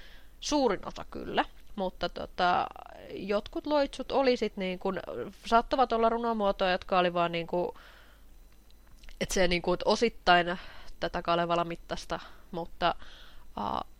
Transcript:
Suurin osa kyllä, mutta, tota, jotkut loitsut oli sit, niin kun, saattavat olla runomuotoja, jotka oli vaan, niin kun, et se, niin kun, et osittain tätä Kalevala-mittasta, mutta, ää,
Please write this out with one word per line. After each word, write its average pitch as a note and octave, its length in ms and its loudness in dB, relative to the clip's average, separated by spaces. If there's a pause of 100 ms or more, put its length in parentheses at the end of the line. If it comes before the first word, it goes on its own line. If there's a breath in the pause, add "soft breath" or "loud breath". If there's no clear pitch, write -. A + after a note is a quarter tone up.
(400 soft breath)
Suurin C4 480 2
osa - 240 -8
kyllä, - 340 -2 (300)
mutta, F#3 340 -4
tota, - 580 0 (420)
jotkut G#3 580 -4
loitsut C#4+ 440 0
oli B3+ 260 4
sit, G#3+ 200 -4
niin F#3 220 -2
kun, F#3+ 200 -2 (460)
saattavat A#3+ 480 4
olla A3+ 160 4
runomuotoja, A3 640 2
jotka F#3 280 2
oli F3+ 140 4
vaan, E3+ 180 2
niin E3+ 160 -4
kun, F3+ 260 0 (1500 soft breath)
et F3+ 100 -2
se, F#3 160 6
niin F3 140 4
kun, F3+ 120 2
et F3 120 -2
osittain F3+ 720 4 (400 loud breath)
tätä F3 220 -2
Kalevala-mittasta, E3+ 960 0 (320 loud breath)
mutta, E3+ 440 -2 (640 soft breath)
ää, - 240 -2 (180)